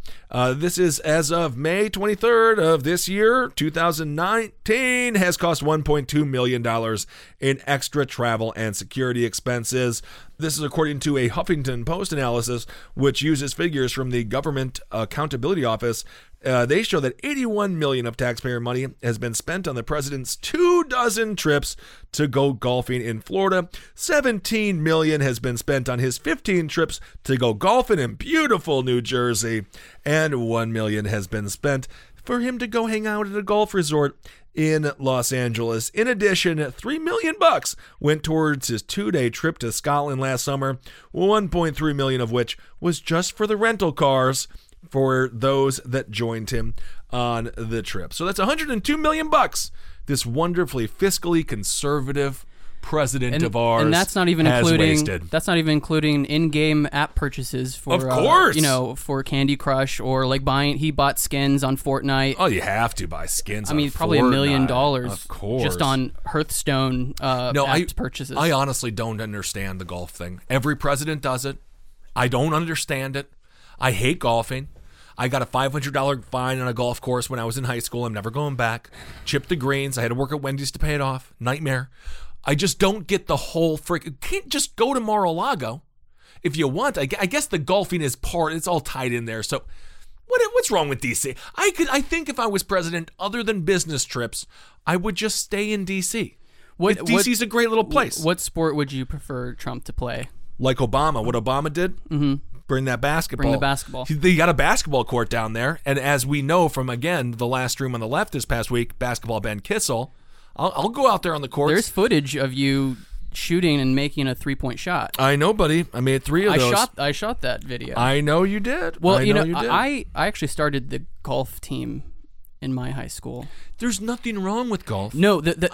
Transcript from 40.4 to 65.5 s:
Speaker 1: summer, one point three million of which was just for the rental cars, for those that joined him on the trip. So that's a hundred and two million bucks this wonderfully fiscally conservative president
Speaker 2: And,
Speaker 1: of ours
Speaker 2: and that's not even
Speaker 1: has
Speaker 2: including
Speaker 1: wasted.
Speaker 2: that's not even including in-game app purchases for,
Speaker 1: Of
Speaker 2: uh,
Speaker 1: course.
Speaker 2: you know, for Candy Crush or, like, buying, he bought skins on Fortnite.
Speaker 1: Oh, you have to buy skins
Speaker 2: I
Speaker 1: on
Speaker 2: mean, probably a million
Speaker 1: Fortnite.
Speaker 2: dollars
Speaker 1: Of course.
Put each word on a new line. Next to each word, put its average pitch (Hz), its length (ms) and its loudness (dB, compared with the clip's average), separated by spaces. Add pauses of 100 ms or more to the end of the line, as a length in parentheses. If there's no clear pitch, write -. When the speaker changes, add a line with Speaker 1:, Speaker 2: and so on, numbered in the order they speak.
Speaker 1:
summer, 135 360 -2 (320)
one 196 380 2
point 160 260 0
three 151 180 0
million 135 260 0
of 117 120 -2
which 120 260 0 (220)
was 170 200 0
just 170 340 -2
for 214 120 0
the 214 120 0
rental 202 340 2
cars, 135 560 2 (420)
for 131 420 2
those 135 540 2
that 123 260 -4
joined 113 380 -4
him 113 240 0 (380)
on 120 460 -2
the 113 240 -4
trip. 90 320 -6
So 165 120 -4
that's 185 140 -2
a 190 60 4
hundred 302 240 0
and 226 140 -2
two 294 140 0
million 311 320 0
bucks - 420 2 (340)
this 139 200 -2
wonderfully 170 640 0
fiscally 175 600 0
conservative 139 1000 -2 (360)
president 131 540 0
Speaker 2:
And, 160 80 2
Speaker 1:
of 110 120 0
ours 117 280 4
Speaker 2:
and 156 100 4
that's 185 220 2
not 185 120 4
even 160 200 4
Speaker 1:
has 123 140 6
Speaker 2:
including 160 280 6
Speaker 1:
wasted. 151 400 0
Speaker 2:
that's 160 160 0
not 175 140 4
even 156 120 2
including 151 540 2
in-game 151 640 2
app 147 220 -2
purchases 131 640 -4
for, - 180 -2
Speaker 1:
Of 135 120 2
Speaker 2:
uh, 127 100 2
Speaker 1:
course. 285 400 6
Speaker 2:
you 156 80 6
know, 131 320 2
for 135 260 -4
Candy 139 340 2
Crush 135 440 0
or, 131 260 0
like, 135 180 0
buying, 139 340 2
he 156 120 0
bought 143 300 2
skins 139 440 2
on 135 140 0
Fortnite. 135 640 0
Speaker 1:
Oh, 190 80 2
you 104 140 2
have 110 340 0
to 92 120 -4
buy 80 200 -6
skins 104 420 -4
Speaker 2:
I 147 40 0
Speaker 1:
on 151 40 2
Speaker 2:
mean, 143 140 0
probably 160 260 2
a 131 60 6
million 135 400 4
Speaker 1:
Fortnite. 127 60 2
Speaker 2:
dollars 127 440 0
Speaker 1:
Of - 140 -10
course. 113 340 -4